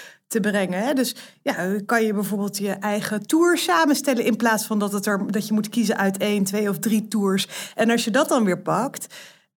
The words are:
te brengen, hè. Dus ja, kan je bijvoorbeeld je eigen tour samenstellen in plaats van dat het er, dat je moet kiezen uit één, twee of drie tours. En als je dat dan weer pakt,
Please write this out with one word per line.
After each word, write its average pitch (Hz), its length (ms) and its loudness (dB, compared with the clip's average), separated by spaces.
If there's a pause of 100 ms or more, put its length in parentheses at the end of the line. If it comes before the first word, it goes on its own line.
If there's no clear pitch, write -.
(280)
te 226 120 -2
brengen, 190 440 0
hè. 277 100 0
Dus 262 220 0 (260)
ja, 190 440 -2
kan 226 180 2
je 214 100 0
bijvoorbeeld 196 440 -2
je 202 140 -2
eigen 208 560 -4
tour 339 300 4
samenstellen 302 680 2
in 233 100 2
plaats 220 300 2
van 214 140 -2
dat 202 120 0
het 202 140 -4
er, 202 260 0
dat 208 160 -2
je - 60 -2
moet 214 160 0
kiezen 220 280 0
uit 196 200 0
één, 208 260 0
twee 202 260 0
of 196 100 -2
drie 220 280 0
tours. 196 680 -2
En 233 140 2
als 233 140 2
je 233 80 -2
dat 302 180 2
dan 320 160 4
weer 180 160 0
pakt, 208 540 -2 (420)